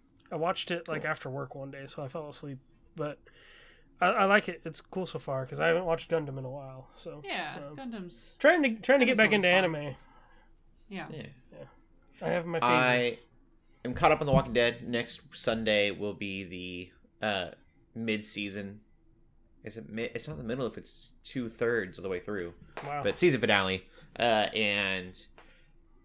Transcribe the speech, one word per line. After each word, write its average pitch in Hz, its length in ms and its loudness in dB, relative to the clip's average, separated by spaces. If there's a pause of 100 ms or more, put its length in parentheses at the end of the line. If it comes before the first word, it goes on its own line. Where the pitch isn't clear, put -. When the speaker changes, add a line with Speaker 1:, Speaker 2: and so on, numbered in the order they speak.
(320)
Speaker 1:
I 175 40 -6
watched 170 340 -2
it, 170 160 -4
like, 156 160 -4
Speaker 2:
Cool. 151 80 -2
Speaker 1:
after 143 200 -4
work 135 260 -8
one 139 160 -10
day, 139 140 -12
so 151 180 -10
I 131 40 -8
fell 151 200 -8
asleep, 139 300 -12 (360)
but 151 240 -6 (840)
I, 180 100 4
I 214 160 4
like 202 220 4
it. 170 160 -8
It's 160 160 -8
cool 185 260 -6
so 160 120 -10
far, 131 280 -4
'cause 143 140 -10
I 160 80 4
haven't 175 180 2
watched 165 240 0
Gundam 147 280 -2
in 131 60 -8
a 127 60 -8
while, 135 460 -14
so, 151 280 -14
Speaker 3:
Yeah, 202 340 -6 (100)
Speaker 1:
um, - 80 -14
Speaker 3:
Gundam's 226 640 -12
Speaker 1:
trying 320 260 6
to, 226 120 2
trying 262 240 4
to 247 60 8
get 220 100 4
Speaker 3:
Gundam's - 20 -
Speaker 1:
back 220 80 8
Speaker 3:
always 202 180 4
Speaker 1:
into 180 40 8
Speaker 3:
fun. 175 380 4
Speaker 1:
anime. 135 100 -8 (920)
Speaker 3:
Yeah. 180 220 -10
Speaker 2:
Yeah. 151 160 -10 (260)
Speaker 1:
Yeah. - 120 -18 (580)
I 165 60 -2
have 170 180 0
my 175 160 -2
Speaker 2:
I 123 360 6
Speaker 1:
phases. 120 200 0 (680)
Speaker 2:
am 127 80 -4
caught 156 180 6
up 151 80 4
on 156 60 -2
The 139 60 4
Walking 131 200 4
Dead. 117 360 2
Next 117 340 -2 (120)
Sunday 107 560 2
will 98 240 -4
be 98 300 -6
the, 90 800 -10
uh, 95 240 -2 (460)
mid-season. 104 840 -4 (840)
Is 107 140 -12
it - 100 -14
mid? 113 260 -6
It's 117 140 -8
not 151 80 -10
the 139 80 -12
middle 123 220 -4
if 110 120 -6
it's - 360 -10 (100)
two-thirds 113 720 -2
of 87 60 -14
the 95 60 -4
way 90 100 -4
through. 90 320 -6 (340)
Speaker 1:
Wow. 143 160 -6
Speaker 2:
But 98 160 0
season 147 220 6
finale. 98 460 2 (320)
Uh, 113 360 4
and 98 720 0 (800)